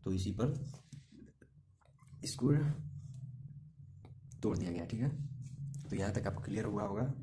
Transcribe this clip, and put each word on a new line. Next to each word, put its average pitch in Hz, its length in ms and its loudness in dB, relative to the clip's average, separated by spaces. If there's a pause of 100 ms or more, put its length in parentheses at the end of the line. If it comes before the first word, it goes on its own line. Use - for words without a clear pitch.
तो 95 80 4
इसी 95 200 4
पर 120 200 4 (1700)
इसको 139 320 4 (1900)
तोड़ 101 160 4
दिया 90 140 0
गया, 85 140 -2
ठीक 110 140 -2
है। 139 100 4 (800)
तो 101 60 -2
यहाँ 101 180 2
तक - 140 2
आपको 92 160 0
क्लियर 104 240 0
हुआ 104 160 2
होगा। 110 280 2 (120)